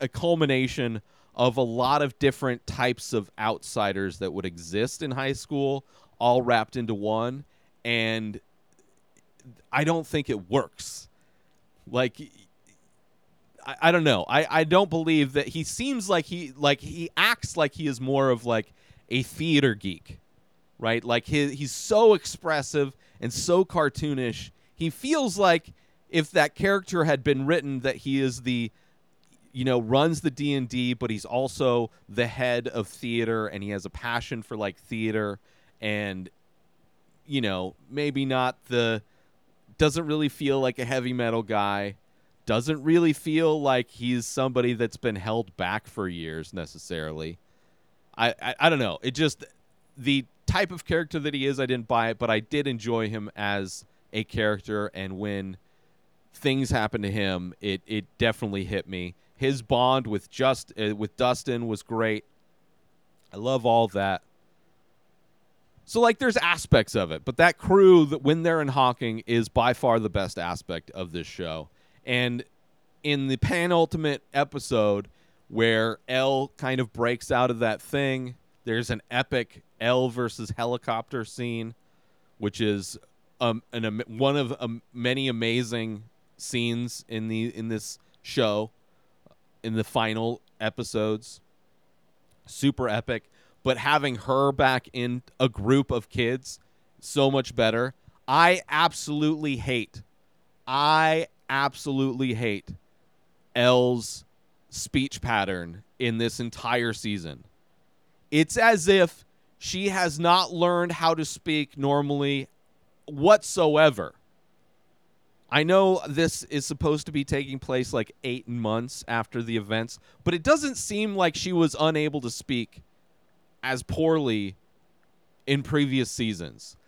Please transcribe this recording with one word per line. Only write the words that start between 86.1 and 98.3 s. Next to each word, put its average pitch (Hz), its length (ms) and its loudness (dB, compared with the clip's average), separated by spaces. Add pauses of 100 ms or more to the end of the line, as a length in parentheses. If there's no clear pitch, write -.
scenes 120 720 -4
in 110 180 -6
the, 110 200 -2
in 113 200 -8
this 110 300 -8 (240)
show, 107 480 -2 (920)
in 113 120 -6
the 110 100 0
final 113 580 -4 (200)
episodes. 110 800 -4 (1040)
Super 139 420 -2
epic. 113 360 -4 (400)
But 127 140 2
having 143 380 2
her 135 360 2
back 131 400 2
in 123 300 -4 (180)
a 131 80 4
group 123 440 2
of 120 180 -4
kids, 127 480 -4 (420)
so 139 300 2
much 135 260 -2
better. 120 380 0 (340)
I 165 400 6